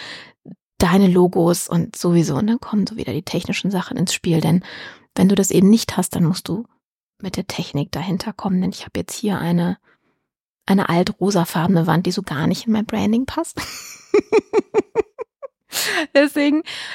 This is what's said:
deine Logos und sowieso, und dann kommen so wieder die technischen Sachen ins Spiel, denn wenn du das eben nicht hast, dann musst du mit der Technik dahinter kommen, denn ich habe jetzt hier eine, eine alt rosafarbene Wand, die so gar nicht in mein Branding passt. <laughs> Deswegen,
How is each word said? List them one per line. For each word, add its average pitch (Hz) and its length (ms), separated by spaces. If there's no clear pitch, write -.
deine 190 260
Logos 180 640
und 170 260
sowieso, 170 420
und 208 100
dann 233 120
kommen 208 280
so 220 100
wieder - 160
die 160 80
technischen - 480
Sachen 185 260
ins - 200
Spiel, 165 260
denn 165 220
wenn 190 160
du 202 60
das 196 160
eben 190 180
nicht - 260
hast, - 200
dann 175 80
musst 160 240
du 202 180
mit 185 140
der 180 100
Technik - 440
dahinter 190 420
kommen, 185 280
denn 185 100
ich - 100
habe - 180
jetzt - 160
hier 202 240
eine, 175 380
eine 196 220
alt 170 300
rosafarbene 175 680
Wand, 165 180
die 180 60
so 190 100
gar 160 240
nicht 175 220
in 220 60
mein 220 120
Branding 220 400
passt. - 400
<laughs> - 2500
Deswegen, 294 480